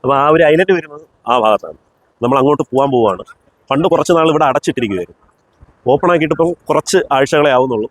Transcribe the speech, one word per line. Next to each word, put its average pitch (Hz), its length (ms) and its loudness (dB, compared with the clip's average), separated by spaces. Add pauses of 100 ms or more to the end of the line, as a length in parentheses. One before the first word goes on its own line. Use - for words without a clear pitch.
അപ്പൊ 131 200 -2
ആ - 20 2 (120)
ഒരു 170 160 2
ഐലൻഡ് 185 260 2
വരുന്നത് 156 260 -12 (280)
ആ - 20 4 (100)
ഭാഗത്താണ്. 101 340 0 (460)
നമ്മൾ 127 180 0
അങ്ങോട്ട് 143 300 0
പോകാൻ 135 240 0
പോവുകയാണ്. 104 300 0 (440)
പണ്ട് 151 240 -2
കുറച്ച് 170 260 0
നാൾ 160 140 2
ഇവിടെ 156 180 2
അടച്ചിട്ടിരിക്കുകയായിരുന്നു. 101 680 -6 (720)
ഓപ്പൺ 160 220 0
ആക്കിയിട്ട് 156 220 -2
ഇപ്പം 165 140 -2 (200)
കുറച്ച് 156 280 0 (180)
ആഴ്ചകളെ 147 400 2
ആവുന്നുള്ളൂ. 123 360 -2